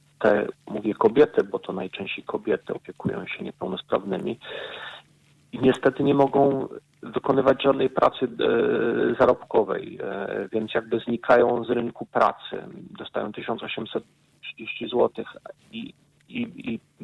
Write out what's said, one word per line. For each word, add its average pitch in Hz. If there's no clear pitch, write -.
te, 104
mówię 104
kobiety, 117
bo -
to -
najczęściej 95
kobiety -
opiekują -
się -
niepełnosprawnymi -
i -
niestety 131
nie 143
mogą 139
wykonywać 135
żadnej 135
pracy, -
e, -
zarobkowej, -
e, 104
więc 110
jakby 113
znikają 120
z 113
rynku 120
pracy. -
Dostają 107
tysiąc -
osiemset -
trzydzieści -
złotych 117
i, 113
i, 240
i 226